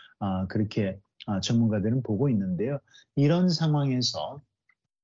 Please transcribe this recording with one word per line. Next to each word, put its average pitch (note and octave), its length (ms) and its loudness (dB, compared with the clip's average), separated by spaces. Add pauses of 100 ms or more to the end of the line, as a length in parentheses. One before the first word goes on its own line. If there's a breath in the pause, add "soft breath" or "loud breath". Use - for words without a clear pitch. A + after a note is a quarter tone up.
(200 loud breath)
아, F#2+ 280 -2
그렇게, G#2 520 -2 (280)
아, G2+ 120 -2
전문가들은 A2+ 640 2
보고 A2+ 260 0
있는데요. G2+ 500 -2 (360 soft breath)
이런 E3+ 340 4
상황에서 C#3+ 920 0 (640)